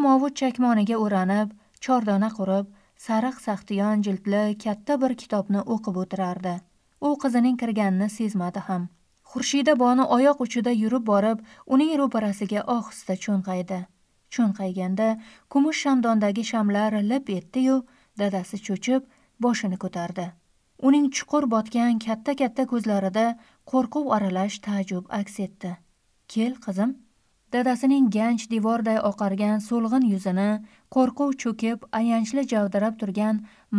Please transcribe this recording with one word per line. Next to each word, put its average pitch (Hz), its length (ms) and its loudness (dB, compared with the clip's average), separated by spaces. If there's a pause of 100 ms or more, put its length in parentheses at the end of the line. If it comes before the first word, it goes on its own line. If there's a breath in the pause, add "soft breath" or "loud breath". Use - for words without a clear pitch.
movut 269 300 4
chakmoniga 240 680 2
o'ranib, 202 500 0 (300 soft breath)
chordona 220 540 2
qurib, 196 280 0 (400 soft breath)
sariq 240 400 0
saxtiyon 208 600 0
jildli 202 380 0 (200)
katta 220 380 -2
bir 262 200 0
kitobni 202 400 -2 (120)
o'qib 214 300 -4
o'tirardi. 180 500 -4 (480)
U 285 80 0 (120)
qizining 247 400 2
kirganini 208 560 0
sezmadi 196 500 -4
ham. 180 220 -4 (420)
Xurshida 277 480 2
Bonu 254 240 4 (140)
oyoq 285 280 4
uchida 240 260 -2 (120)
yurib 226 280 -2
borib, 214 280 2 (260 loud breath)
uning 302 360 2
ro'parasiga 208 600 -2 (140)
ohista - 480 -6
cho'nqaydi. 185 560 -4 (560)
Cho'nqayganda 190 720 0 (440 loud breath)
kumush 294 320 2
shamdondagi 226 680 2
shamlar 208 420 2 (180)
lip 269 180 -2
etdi-yu, 254 480 0 (420 soft breath)
dadasi 202 380 -2 (100)
cho'chib, 247 340 0 (380 soft breath)
boshini 220 440 0
ko'tardi. 175 420 -8 (600)
Uning 285 300 6
chuqur 294 260 0 (100)
botgan 226 520 0
katta-katta 247 680 -2
ko'zlarida 208 540 0 (460 loud breath)
qo'rquv 262 340 0 (120)
aralash 196 480 -2
taajjub 190 400 -4 (140)
aks 202 160 -8 (100)
etdi. 185 260 -10 (580)
"Kel, 240 240 0 (120)
qizim." 202 260 0 (600)
Dadasining 254 520 4 (120)
ganch 226 260 2 (100)
devorday 220 440 2 (120)
oqargan 208 580 0
so'lg'in 240 460 2
yuzini, 190 360 0 (460 loud breath)
qo'rquv 262 360 2 (100)
cho'kib, 226 380 -4 (200)
ayanchli 226 440 0 (100)
javdirab 208 480 0
turgan 208 340 0 (440 loud breath)